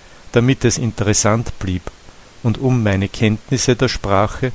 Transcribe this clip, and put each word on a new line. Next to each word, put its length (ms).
damit 340
es 140
interessant 800
blieb 240
und 160
um 240
meine 280
Kenntnisse 680
der 140
Sprache 640